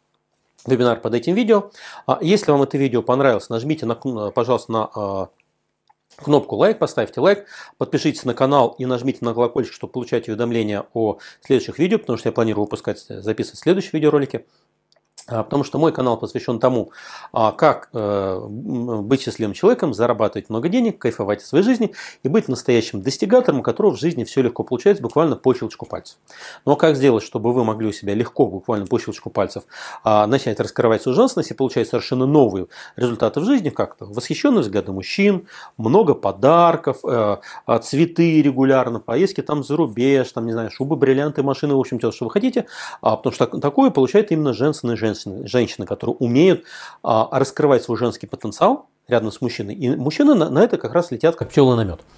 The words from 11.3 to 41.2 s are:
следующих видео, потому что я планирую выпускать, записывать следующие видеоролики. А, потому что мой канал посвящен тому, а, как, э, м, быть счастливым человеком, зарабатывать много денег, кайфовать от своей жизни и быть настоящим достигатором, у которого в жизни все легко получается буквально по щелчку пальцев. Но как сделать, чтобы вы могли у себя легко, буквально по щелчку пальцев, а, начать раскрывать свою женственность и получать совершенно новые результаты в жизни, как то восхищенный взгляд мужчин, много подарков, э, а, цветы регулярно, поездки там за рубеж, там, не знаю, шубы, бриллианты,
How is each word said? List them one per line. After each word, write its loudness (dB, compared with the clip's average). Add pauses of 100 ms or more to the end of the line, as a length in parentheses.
следующих 0
видео, 2
потому -4
что -4
я -4
планирую 0
выпускать, -8 (100)
записывать -6
следующие 0
видеоролики. 0 (840)
А, -4
потому -2
что -6
мой 4
канал 0
посвящен -6
тому, 0 (420)
а, 2
как, 2
э, -8
м, -4
быть 2
счастливым -4
человеком, -2
зарабатывать -2
много -4
денег, -2
кайфовать -2
от -20
своей 2
жизни 0 (300)
и -2
быть 0
настоящим 0
достигатором, 2
у -6
которого 0
в -8
жизни -2
все -2
легко -2
получается 0
буквально 0
по 2
щелчку -6
пальцев. -14 (480)
Но 4
как 4
сделать, 4
чтобы -2
вы 2
могли -2
у -2
себя -6
легко, 0
буквально -4
по 0
щелчку -10
пальцев, -4 (400)
а, 4
начать 0
раскрывать 0
свою -2
женственность 2
и -10
получать -2
совершенно -2
новые 4 (280)
результаты -2
в -4
жизни, 2
как -6
то -18
восхищенный 0
взгляд -2
мужчин, 0 (300)
много 4
подарков, 2
э, 0 (280)
а, 2
цветы 2
регулярно, 2
поездки -2
там -2
за -4
рубеж, 0
там, -6
не -4
знаю, -6
шубы, -4
бриллианты, 0